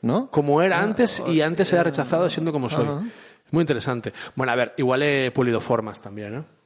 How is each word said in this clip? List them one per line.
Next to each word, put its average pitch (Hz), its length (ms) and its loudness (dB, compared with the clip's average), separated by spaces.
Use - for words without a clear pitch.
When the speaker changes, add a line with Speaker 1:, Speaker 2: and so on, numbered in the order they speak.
Speaker 1:
¿no? 190 280 0
Speaker 2:
Como 147 320 2
era 180 180 2
Speaker 1:
Ah, 190 40 0
Speaker 2:
antes, 220 440 0
y 165 140 2
antes 170 300 0
era 175 120 4
rechazado 165 460 0
siendo 160 220 -4
como 131 180 -2
soy. 147 160 0
Speaker 1:
Ajá. 147 180 -4
Speaker 2:
Muy 160 100 2
interesante. 127 500 -2
Bueno, 127 160 0
a 120 40 2
ver, 123 220 0
igual 131 260 2
he 139 280 2
pulido 120 300 2
formas 110 400 -2
también, 104 340 -10
¿eh? 151 80 -8